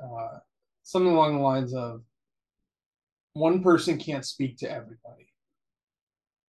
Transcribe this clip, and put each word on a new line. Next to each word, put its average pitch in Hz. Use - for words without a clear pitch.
uh, 117
something 185
along 156
the 139
lines 131
of, 117
"One 170
person 165
can't 139
speak 127
to -
everybody." 117